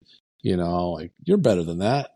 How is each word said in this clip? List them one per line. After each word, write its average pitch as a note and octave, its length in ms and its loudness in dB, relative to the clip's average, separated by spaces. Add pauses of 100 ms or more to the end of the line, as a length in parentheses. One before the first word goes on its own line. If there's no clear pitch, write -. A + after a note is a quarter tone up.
(440)
you F#2 140 0
know, F2 360 -2
like, D#2+ 200 -10 (120)
"You're F#3+ 120 2
better A2 260 4
than E2+ 160 -4
that. B2 380 -2